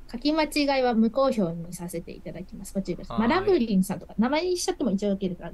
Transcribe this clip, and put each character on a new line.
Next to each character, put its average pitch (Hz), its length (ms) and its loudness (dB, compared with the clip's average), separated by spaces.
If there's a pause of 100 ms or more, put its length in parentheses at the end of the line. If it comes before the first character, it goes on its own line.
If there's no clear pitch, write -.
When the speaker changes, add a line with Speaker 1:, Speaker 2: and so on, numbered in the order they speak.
(120)
Speaker 1:
書 233 80 -8
き 294 140 0
間 320 100 2
違 285 380 2
い - 20 4
は 247 100 4
無 226 160 4
効 269 220 2
票 185 200 0
に 170 220 -10
さ 175 160 -10
せ 170 120 -6
て - 100 -14
い - 100 -16
た 156 100 -10
だ 170 120 -10
き - 120 -14
ま 202 80 -12
す。 - 100 -14
ご 196 80 -2
注 180 100 -6
意 165 40 -4
く 156 40 -10
だ - 60 -12
さ - 100 -10
い。 - 20 2
Speaker 2:
は 220 60 4
ー - 20 4
い。 240 40 4
Speaker 1:
ま 330 80 4
あ、 - 20 2
ラ 392 60 -2
ブ 381 120 6
リ 226 180 2
ン 185 80 6
さ 185 120 -2
ん 180 40 -8
と - 60 -14
か、 - 120 -18
名 226 120 4
前 320 160 2
に 359 120 2
し - 80 -4
ち - 40 2
ゃ 359 40 -2
っ - 40 -6
て - 60 -4
も 214 80 2
一 202 160 0
応 196 60 2
受 196 80 -2
け 190 80 0
る 180 60 -4
か 170 100 -12
ら、 170 80 -10